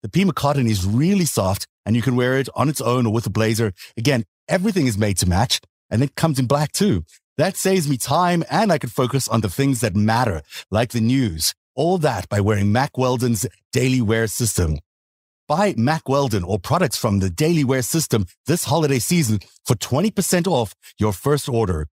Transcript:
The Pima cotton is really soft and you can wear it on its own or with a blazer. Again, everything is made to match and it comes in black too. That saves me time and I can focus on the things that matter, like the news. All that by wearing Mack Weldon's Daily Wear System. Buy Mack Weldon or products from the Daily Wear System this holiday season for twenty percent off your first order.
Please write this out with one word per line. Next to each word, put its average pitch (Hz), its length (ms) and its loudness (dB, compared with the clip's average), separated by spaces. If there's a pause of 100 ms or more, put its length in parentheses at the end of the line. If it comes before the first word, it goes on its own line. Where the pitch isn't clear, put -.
The 110 60 -8
Pima 175 240 2
cotton 139 340 0
is 101 180 0
really 156 420 2
soft 101 420 -2 (180)
and 107 80 0
you 117 80 0
can 123 140 0
wear 127 220 2
it 135 180 -2
on 127 120 2
its 143 120 -4
own 123 260 0
or 107 60 0
with 113 120 -2
a 104 60 -4
blazer. 110 420 0 (240)
Again, 117 280 0 (240)
everything 185 400 0
is 98 100 -2
made 104 200 0
to 90 100 0
match 92 320 0 (280)
and 113 140 0
it 143 140 -2
comes 147 240 0
in 123 60 0
black 143 260 0
too. 135 320 0 (340)
That 180 180 0
saves 185 320 0
me 139 80 0
time 170 540 0
and 190 220 2
I 147 60 2
can 123 120 -6
focus 131 380 -2
on 113 140 0
the 107 60 -2
things 139 340 0
that 98 120 -2
matter, 107 480 0 (300)
like 117 180 0
the 120 100 -4
news. 110 540 0 (220)
All 175 220 0
that 131 300 0
by 104 120 0
wearing 101 320 2
Mack 127 260 0
Weldon's 123 480 0 (260)
Daily 131 280 2
Wear 113 260 2
System. 90 540 -2 (680)
Buy 170 280 2
Mack 135 320 0
Weldon 131 360 0
or 98 140 -2
products 160 380 0
from 101 220 0
the 95 100 0
Daily 151 360 0
Wear 131 180 0
System 120 440 -2 (200)
this 170 180 0
holiday 139 360 0
season 117 400 0 (260)
for 123 80 2
twenty 165 360 -2
percent 180 360 -2
off 127 280 -2 (240)
your 104 140 0
first 139 340 -2
order. 92 420 -2 (120)